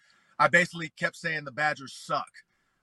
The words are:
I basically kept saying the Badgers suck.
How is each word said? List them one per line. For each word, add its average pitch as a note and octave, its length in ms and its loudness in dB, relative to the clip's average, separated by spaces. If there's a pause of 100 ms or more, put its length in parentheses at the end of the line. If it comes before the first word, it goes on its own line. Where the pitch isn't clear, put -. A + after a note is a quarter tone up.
(400)
I D3+ 80 6
basically E3+ 420 2
kept - 280 -4
saying D#3 260 -4
the C#3+ 80 -10
Badgers C#3 420 -2
suck. - 500 -6 (400)